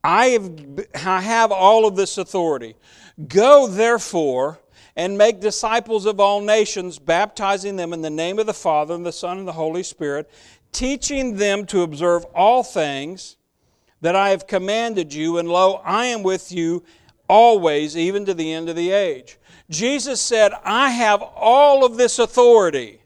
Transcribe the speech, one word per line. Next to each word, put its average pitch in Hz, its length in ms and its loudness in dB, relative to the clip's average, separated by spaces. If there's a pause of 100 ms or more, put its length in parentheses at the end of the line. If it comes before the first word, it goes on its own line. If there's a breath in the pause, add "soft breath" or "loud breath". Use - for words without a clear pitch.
"I 208 260 2
have, 202 220 -2 (540)
I 190 160 -2
have 226 300 0
all 208 340 4
of 202 100 0
this 190 220 -4
authority. 156 580 -4 (520 soft breath)
Go, 247 400 6
therefore, 170 920 -2 (360 soft breath)
and 190 220 -6
make 208 220 4
disciples 220 680 -4
of 202 140 -2
all 202 220 2
nations, 208 580 -2
baptizing 196 800 -2
them 170 160 -8
in 165 80 -10
the 156 80 -6
name 170 300 -4
of 214 60 -2
the 214 80 -6
Father 151 400 -2
and 175 120 -10
the 165 60 -6
Son 180 260 -10
and 190 100 -12
the 170 60 -12
Holy 160 300 -6
Spirit, 147 460 -8 (420 soft breath)
teaching 262 680 -6
them 202 300 -2
to 185 160 0
observe 170 420 -2 (100)
all 226 280 2
things 151 760 -8 (640)
that 170 140 -2
I 196 160 2
have 190 160 -2
commanded 196 680 -4
you, 160 240 -4
and 170 100 -4
lo, 185 380 2
I 220 220 -2
am 226 160 -6
with 185 280 -4
you 170 320 -4 (460 soft breath)
always, 170 680 4
even 196 300 -2
to 196 80 -2
the 160 180 -6
end 165 180 -8
of 165 60 -8
the 175 160 -4
age." 180 460 -4 (320 soft breath)
Jesus 247 500 -4
said, 214 320 2 (120)
"I 247 260 0
have 220 320 2
all 269 640 4
of 233 120 -2
this 247 220 0
authority. 202 880 2